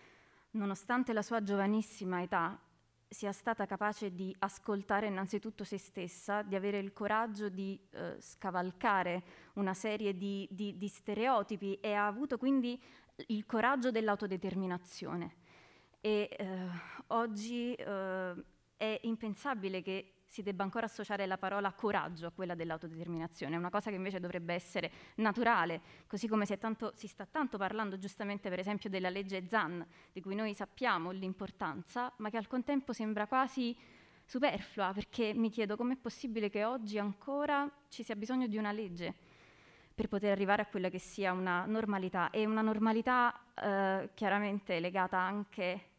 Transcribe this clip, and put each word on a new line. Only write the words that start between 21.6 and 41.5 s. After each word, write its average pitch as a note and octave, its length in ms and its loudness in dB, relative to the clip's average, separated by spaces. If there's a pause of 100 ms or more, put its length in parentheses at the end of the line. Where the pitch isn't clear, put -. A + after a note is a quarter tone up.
coraggio E3+ 540 0
a E3 40 -6
quella F3+ 220 -4
dell'autodeterminazione, E3 1040 -4
è - 20 0
una F3 140 -2
cosa G#3 180 0
che G3+ 60 -4
invece F#3+ 240 -2
dovrebbe F3 340 -4
essere F3 380 -4 (240)
naturale, G#3 640 4 (240)
così G#3+ 220 -4
come G#3+ 180 4
si G3+ 80 0
è G3 60 -2
tanto, A3 340 -2
si - 140 -14
sta - 180 -12
tanto C#4 320 -2
parlando G3 400 0
giustamente G3+ 500 -4
per F3+ 120 0
esempio G3 320 -2
della F#3 180 2
legge F#3+ 380 -2
Zan, F3 360 0 (300)
di F#3+ 80 -10
cui F#3+ 140 -4
noi G#3+ 180 -2
sappiamo F#3+ 560 0
l'importanza, F#3+ 1080 -4
ma G#3+ 120 -4
che A3+ 80 -2
al G#3+ 100 -2
contempo C4 460 0
sembra G#3+ 320 0
quasi B3+ 500 2 (480)
superflua, G3 720 0
perché G#3+ 400 -2
mi A3+ 160 2
chiedo G#3+ 260 0
com'è B3 200 0
possibile A3 560 -2
che G#3 120 0
oggi G#3+ 360 0
ancora C#4+ 720 0 (200)
ci - 140 -10
sia A3 120 -4
bisogno B3 300 2
di G#3+ 120 0
una G#3 140 0
legge F3+ 440 -4 (800)
per G#3+ 120 0
poter G3+ 240 2
arrivare G3 300 4
a G3+ 60 0
quella F#3 220 0
che F3+ 100 -4
sia F#3+ 340 0
una F#3 320 2